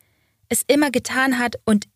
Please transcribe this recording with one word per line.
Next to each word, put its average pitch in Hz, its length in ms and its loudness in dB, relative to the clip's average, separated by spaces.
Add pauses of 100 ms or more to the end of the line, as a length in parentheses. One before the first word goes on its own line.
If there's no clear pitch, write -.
(500)
es 233 160 -2
immer 285 240 2
getan 247 480 0
hat 240 260 -4
und 208 320 0